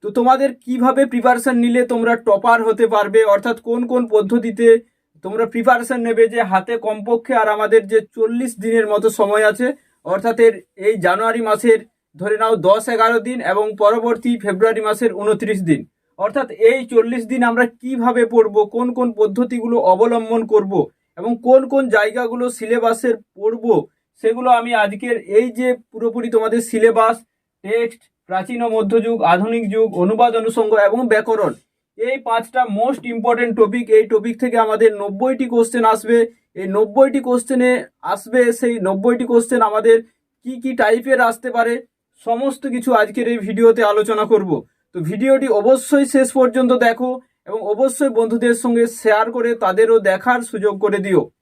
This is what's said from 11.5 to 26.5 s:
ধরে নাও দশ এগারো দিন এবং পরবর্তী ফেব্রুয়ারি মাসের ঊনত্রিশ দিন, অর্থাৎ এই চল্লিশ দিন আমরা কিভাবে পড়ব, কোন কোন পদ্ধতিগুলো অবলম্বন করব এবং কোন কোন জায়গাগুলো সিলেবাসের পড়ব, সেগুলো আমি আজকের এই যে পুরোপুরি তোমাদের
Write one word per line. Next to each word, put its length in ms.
ধরে 220
নাও 120
দশ 140
এগারো 240
দিন 100
এবং 140
পরবর্তী 480
ফেব্রুয়ারি 440
মাসের 220
ঊনত্রিশ 380
দিন, 120
অর্থাৎ 300
এই 100
চল্লিশ 300
দিন 80
আমরা 140
কিভাবে 420
পড়ব, 220
কোন 120
কোন 100
পদ্ধতিগুলো 560
অবলম্বন 520
করব 200
এবং 140
কোন 160
কোন 120
জায়গাগুলো 480
সিলেবাসের 580
পড়ব, 260
সেগুলো 280
আমি 120
আজকের 340
এই 100
যে 100
পুরোপুরি 460
তোমাদের 320